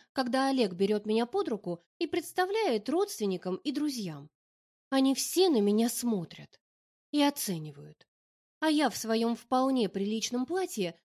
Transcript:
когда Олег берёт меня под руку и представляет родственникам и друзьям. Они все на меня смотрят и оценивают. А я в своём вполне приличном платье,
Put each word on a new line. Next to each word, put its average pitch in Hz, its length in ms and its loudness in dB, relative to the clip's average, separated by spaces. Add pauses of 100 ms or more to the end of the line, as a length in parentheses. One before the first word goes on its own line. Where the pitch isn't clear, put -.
(140)
когда 262 360 0
Олег 247 240 2
берёт 202 340 0
меня 220 180 2
под 349 240 -2
руку 185 360 -6 (160)
и 339 80 -2
представляет 370 800 -2
родственникам 208 680 -2
и - 120 -6
друзьям. 233 580 -6 (640)
Они 269 240 4
все 370 340 2
на 262 120 4
меня 208 280 4
смотрят 202 720 -6 (520)
и 294 100 2
оценивают. 156 840 -4 (500)
А 311 100 0
я 294 220 4
в 202 60 -6
своём 226 400 0
вполне 254 520 2
приличном 214 580 -2
платье, 320 520 -4 (120)